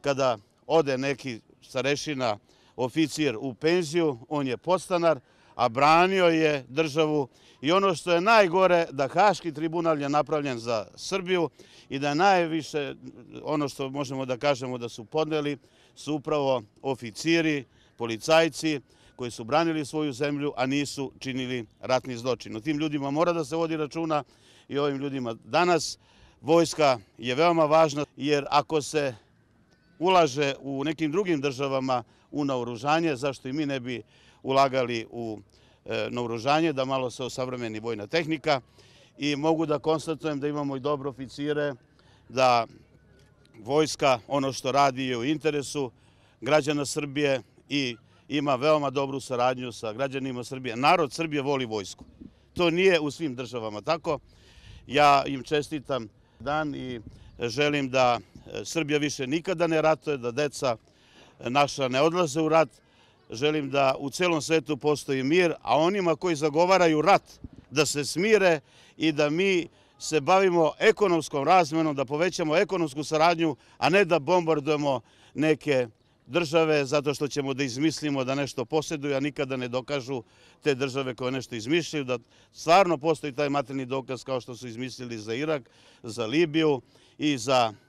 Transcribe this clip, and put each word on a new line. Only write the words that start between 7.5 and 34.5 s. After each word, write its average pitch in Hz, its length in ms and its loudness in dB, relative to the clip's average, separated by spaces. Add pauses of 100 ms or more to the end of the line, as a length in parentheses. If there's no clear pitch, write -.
I 143 100 0
ono 190 240 4
što 175 160 -4
je 170 100 4
najgore, 185 720 4
da 135 160 -2
Haški 175 440 2
tribunal 160 500 -2
je 139 80 -2
napravljen 143 500 0
za 113 260 -2 (100)
Srbiju 180 540 -2 (400)
i 135 100 -6
da 143 140 -2
najviše, 160 840 0 (480)
ono 147 260 -2
što 135 200 -6
možemo 135 360 -6
da 127 120 -4
kažemo 127 400 -2
da 120 120 -8
su 113 160 -14
podneli, 151 520 -2 (380)
su 143 180 -8
upravo 139 500 0 (180)
oficiri, 143 840 -2 (320)
policajci, 151 840 0 (340)
koji 123 160 -8
su 120 120 -12
branili 156 420 0
svoju 151 280 -4
zemlju, 143 440 -4
a 123 80 2
nisu 139 540 -4
činili 127 460 -6 (140)
ratni 123 380 -2
zločin. 117 380 -6
O 113 40 -6
tim 147 180 -2
ljudima 147 340 -4
mora 170 220 2
da 165 120 -2
se 139 100 -8
vodi 165 220 -2
računa 156 460 -4 (440)
i 127 100 -6
ovim 143 200 -2
ljudima 135 360 -6 (120)
danas. 160 520 0 (440)
Vojska 151 580 4 (180)
je 123 180 -4
veoma 165 300 4
važna, 147 400 4 (120)
jer 143 320 0
ako 147 320 2
se 139 340 -2 (840)
ulaže 151 600 4
u 139 220 -6
nekim 156 280 -2
drugim 170 300 0
državama 131 600 -2 (280)
u 147 140 -2
naoružanje, 135 720 0
zašto 131 320 -6
i 131 60 -6
mi 151 120 -2
ne 139 140 -4
bi 120 240 -8 (400)
ulagali 127 680 2